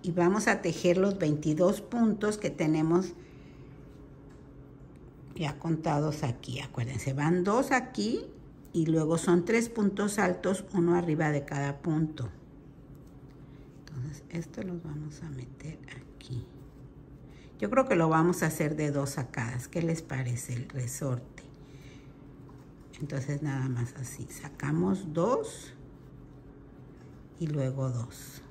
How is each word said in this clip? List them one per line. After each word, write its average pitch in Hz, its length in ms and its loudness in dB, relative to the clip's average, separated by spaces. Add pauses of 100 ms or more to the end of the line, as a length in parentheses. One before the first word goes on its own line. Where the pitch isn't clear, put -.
Y 175 120 -2
vamos 180 340 4
a 214 160 4
tejer 175 340 4
los 190 220 4
veintidós 156 640 4
puntos 214 580 2
que - 120 -2
tenemos 160 640 4 (2250)
ya 147 240 -4
contados 156 640 2
aquí. 127 380 -4
Acuérdense, 131 540 -4
van 160 280 4
dos 240 300 4
aquí 247 540 0 (460)
y 165 140 2
luego 160 320 4
son 175 260 6
tres 233 240 4
puntos 208 520 2
altos, 180 520 2
uno 170 220 6
arriba 160 380 2
de 143 120 0
cada 143 380 -2
punto. 156 460 0 (1500)
Entonces, 139 480 -8
esto 170 340 -6
los 175 220 -6
vamos 151 400 -8
a 160 60 -8
meter 131 500 -10 (160)
aquí. - 500 -10 (1120)
Yo 208 120 0
creo 262 180 6
que 208 80 6
lo 165 120 6
vamos 170 360 6
a - 20 4
hacer 156 300 0
de 151 160 2
dos 139 180 2
sacadas. 127 560 -4
¿Qué 170 160 -2
les 165 200 0
parece 123 520 -4
el 120 140 -4
resorte? 123 680 -4 (1600)
Entonces, 143 420 -2
nada 135 260 0
más 120 260 -2
así. - 340 -8
Sacamos 170 840 -2
dos - 600 0 (1700)
y 170 80 -2
luego 135 440 0
dos. - 600 -8